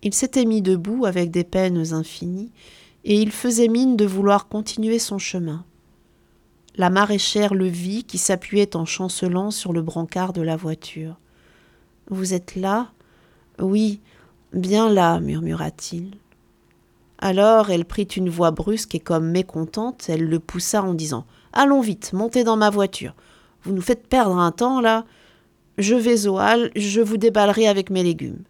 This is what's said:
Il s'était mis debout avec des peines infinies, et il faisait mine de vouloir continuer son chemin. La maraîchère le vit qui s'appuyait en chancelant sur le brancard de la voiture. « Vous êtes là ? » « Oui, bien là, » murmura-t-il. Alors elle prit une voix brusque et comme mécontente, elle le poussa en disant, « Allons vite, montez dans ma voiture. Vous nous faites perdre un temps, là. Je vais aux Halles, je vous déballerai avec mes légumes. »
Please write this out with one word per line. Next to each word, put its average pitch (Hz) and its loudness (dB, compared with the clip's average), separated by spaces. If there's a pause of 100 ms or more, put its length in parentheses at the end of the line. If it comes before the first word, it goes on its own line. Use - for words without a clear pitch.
Il 202 -2
s'était 262 2
mis 220 2
debout 190 0
avec 180 0
des 175 0
peines 175 0
infinies, 180 -6 (520)
et 208 2
il 214 0
faisait 233 2
mine 240 2
de 208 4
vouloir 202 2
continuer 220 -4
son 208 -4
chemin. 175 -6 (1080)
La 180 2
maraîchère 202 2
le 185 0
vit 180 -6
qui - -12
s'appuyait 202 0
en 165 -2
chancelant 185 -4
sur 190 -6
le 170 0
brancard 170 -6
de 175 -4
la 160 -2
voiture. « 160 -10 (920)
Vous 190 -4
êtes 180 -6
là ? » « 196 -2 (680)
Oui, 208 0 (500)
bien 202 2
là, » 170 4
murmura-t-il. 165 -6 (1000)
Alors 202 6
elle 175 2
prit - -4
une 185 -2
voix 170 2
brusque 208 -4
et 165 -2
comme 165 0
mécontente, 185 -4
elle 165 0
le 165 0
poussa 180 -4
en 185 -2
disant, « 151 -6 (280)
Allons 277 4
vite, 214 -4
montez 226 0
dans 220 2
ma 214 4
voiture. 196 -2 (480)
Vous 180 -6
nous 190 -2
faites 240 -2
perdre 214 2
un 175 2
temps, 254 0
là. 226 2 (720)
Je 202 2
vais 233 2
aux 190 0
Halles, 226 2
je 202 0
vous 220 0
déballerai 214 4
avec 196 0
mes 185 0
légumes. » 165 -4